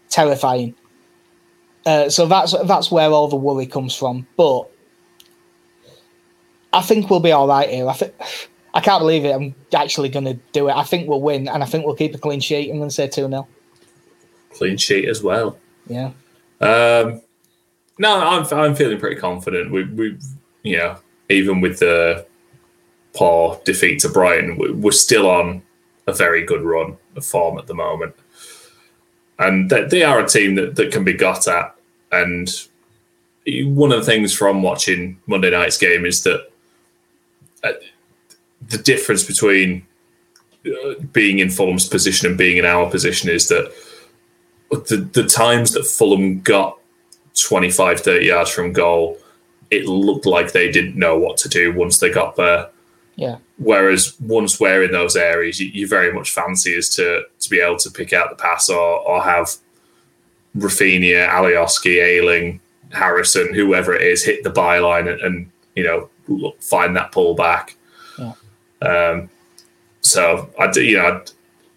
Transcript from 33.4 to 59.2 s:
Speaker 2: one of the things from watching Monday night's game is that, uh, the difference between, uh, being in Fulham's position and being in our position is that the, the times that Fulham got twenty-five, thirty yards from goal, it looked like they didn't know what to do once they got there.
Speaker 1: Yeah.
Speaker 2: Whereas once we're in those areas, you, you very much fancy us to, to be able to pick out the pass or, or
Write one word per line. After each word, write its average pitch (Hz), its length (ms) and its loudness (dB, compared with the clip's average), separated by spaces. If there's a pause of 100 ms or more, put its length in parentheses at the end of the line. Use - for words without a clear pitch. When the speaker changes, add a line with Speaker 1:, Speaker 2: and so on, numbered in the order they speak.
Speaker 2:
one 139 460 2
of 113 80 2
the - 60 -6
things 107 280 2
from 98 280 2
watching 92 640 -2
Monday 92 240 0
night's 87 280 0
game 87 260 2
is 90 200 -2
that, - 260 -2 (1120)
uh, - 80 -2 (920)
the 104 120 -8
difference 113 440 0
between, 95 640 0 (800)
uh, - 280 -6 (180)
being 101 260 4
in 92 100 2
Fulham's 92 400 0
position - 400 0
and 90 80 0
being 90 200 2
in 87 80 2
our 87 260 2
position 87 400 -2
is 85 180 0
that - 240 0 (1000)
the, 107 420 -4
the - 120 2
times 117 480 2
that - 140 -2
Fulham 95 540 2
got - 380 2 (600)
twenty-five, 92 600 0
thirty 90 260 2
yards 87 240 2
from 90 220 -4
goal, 85 440 0 (540)
it 101 160 -2
looked 98 400 0
like 87 260 2
they 90 180 2
didn't 92 260 -2
know 82 200 2
what 87 220 -2
to - 100 -6
do 87 240 0
once 87 260 0
they 90 120 0
got 90 260 -2
there. 87 320 0 (480)
Speaker 1:
Yeah. 123 220 -8 (200)
Speaker 2:
Whereas 98 600 2
once 110 400 -2
we're 95 220 4
in 90 100 0
those 87 240 -2
areas, 85 420 0
you, 95 100 -6
you 98 200 -8
very 90 240 0
much 95 200 -8
fancy 92 440 -4
us 87 200 -4
to, 87 260 -2 (180)
to - 100 -8
be 113 100 2
able 87 180 0
to - 120 -4
pick - 220 -8
out 87 160 2
the 85 80 -14
pass 85 320 -2
or, 90 100 0
or 85 440 0